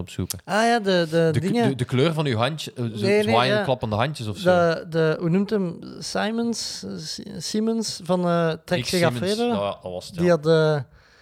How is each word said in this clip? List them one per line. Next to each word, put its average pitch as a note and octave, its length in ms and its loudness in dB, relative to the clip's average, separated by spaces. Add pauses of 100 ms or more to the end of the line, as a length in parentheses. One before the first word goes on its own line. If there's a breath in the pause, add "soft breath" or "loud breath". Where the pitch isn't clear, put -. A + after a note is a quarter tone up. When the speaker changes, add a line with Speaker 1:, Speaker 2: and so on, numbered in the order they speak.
Speaker 1:
opzoeken. F#2+ 400 -8
Speaker 2:
Ah G3+ 220 0
ja, A#3 140 4
de, F#3 300 2
de E3 220 4
Speaker 1:
De D3+ 80 2
k-, - 20 0
Speaker 2:
dingen. G#3+ 280 2
Speaker 1:
de, C#3 60 0
de B2 100 -2
kleur D3 280 2
van D#3 120 0
uw B2+ 120 0
handje, C#3+ 360 -2
eh, B2 100 -6
zo A2+ 60 -2
Speaker 2:
Nee, G#2+ 120 -8
nee, G#3 220 4
Speaker 1:
zwaaien G3+ 340 4
Speaker 2:
ja. G#3 60 0
Speaker 1:
klappende A#2 320 -2
handjes B2+ 320 -2
of G2+ 100 -6
zo. F3+ 120 0 (240)
Speaker 2:
De, - 160 -8
de, D#3+ 300 2
hoe E3+ 100 0
noemt G3 200 2
hem? F#3+ 300 -2 (200)
Simons? A3 840 -4
Eh, F#3+ 140 -8
Si-, - 440 -12
Siemens A3 640 -2
van, F3+ 240 0
eh, E3+ 220 2
Trek E3 300 -4
Speaker 1:
Nick - 80 -4
Speaker 2:
zich F#3 120 0
Speaker 1:
Siemens, B2+ 220 2
Speaker 2:
Afredo. G#3+ 260 0
Speaker 1:
ja, G3 220 -2
dat F#2 220 -8
was F2+ 160 -8
het, F#3+ 80 -16
ja. E3+ 60 -4
Speaker 2:
Die F3 80 4
had, D#3 180 2
eh, D#3 340 4 (400 soft breath)